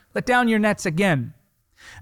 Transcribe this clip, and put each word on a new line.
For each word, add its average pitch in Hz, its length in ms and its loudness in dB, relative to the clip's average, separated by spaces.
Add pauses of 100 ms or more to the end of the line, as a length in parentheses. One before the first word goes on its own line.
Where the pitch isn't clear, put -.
(140)
"Let - 100 -4
down 247 240 2
your 220 120 2
nets 208 260 0
again." 156 480 0 (680)